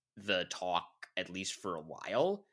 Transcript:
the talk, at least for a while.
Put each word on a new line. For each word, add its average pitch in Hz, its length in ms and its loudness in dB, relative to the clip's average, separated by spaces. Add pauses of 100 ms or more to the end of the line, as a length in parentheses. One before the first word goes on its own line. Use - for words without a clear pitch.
(180)
the 98 320 2
talk, 90 340 0 (320)
at 90 140 -2
least 95 240 -4
for 90 220 -4
a 80 40 -4
while. 131 720 0